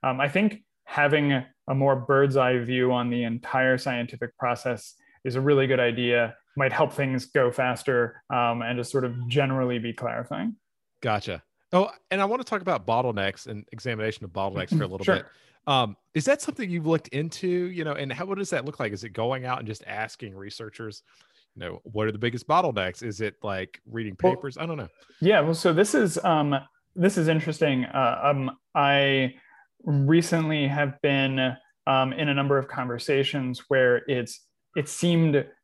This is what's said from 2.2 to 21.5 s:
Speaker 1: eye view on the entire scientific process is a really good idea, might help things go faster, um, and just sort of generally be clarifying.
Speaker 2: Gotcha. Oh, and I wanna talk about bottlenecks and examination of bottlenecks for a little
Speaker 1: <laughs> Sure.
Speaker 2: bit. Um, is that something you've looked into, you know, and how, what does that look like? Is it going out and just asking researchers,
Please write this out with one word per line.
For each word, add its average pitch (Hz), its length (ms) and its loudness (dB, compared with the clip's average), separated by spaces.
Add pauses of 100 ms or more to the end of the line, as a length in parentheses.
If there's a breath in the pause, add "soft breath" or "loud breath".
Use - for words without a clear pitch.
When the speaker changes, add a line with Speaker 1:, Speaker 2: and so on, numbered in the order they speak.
Speaker 1:
eye 127 220 4
view 127 340 0
on 120 180 0
the 120 140 -2
entire 127 540 0
scientific 120 600 -6
process 120 560 -4 (300 soft breath)
is 127 120 -4
a 131 40 0
really 135 260 4
good 127 140 2
idea, 120 540 2 (220)
might 135 160 2
help 151 200 2
things 131 340 -2
go 127 260 2
faster, 123 800 0
um, 120 320 0
and 120 160 -4
just 123 120 -6
sort 131 140 0
of 123 240 -6
generally 131 500 0
be 117 140 -6
clarifying. 120 640 -6 (460)
Speaker 2:
Gotcha. 104 400 -2 (300)
Oh, 185 180 2 (200)
and 190 100 -2
I 196 40 2
wanna 240 200 -2
talk 202 180 -4
about 147 240 -2
bottlenecks 113 600 -2
and 107 260 -12
examination 110 520 -6
of 92 80 -14
bottlenecks 98 440 -2
for 147 80 2
a 92 40 -6
little 95 160 -8
Speaker 1:
<laughs> - 0 -
Sure. 190 120 4
Speaker 2:
bit. - 100 -8 (400 soft breath)
Um, 123 300 0 (180)
is 156 100 -2
that 285 180 2
something 240 260 -6
you've 170 180 -4
looked 160 220 0
into, 156 400 -6
you 180 360 -4
know, 151 80 -4
and 139 200 -6
how, 151 120 -6
what 196 140 -6
does 196 120 -6
that 135 140 -2
look 147 160 -10
like? 110 120 -4
Is 104 120 -10
it 113 60 -12
going 123 340 -4
out 127 140 -4
and 113 100 -10
just 107 180 -10
asking 104 480 -10
researchers, 104 680 -14 (520 soft breath)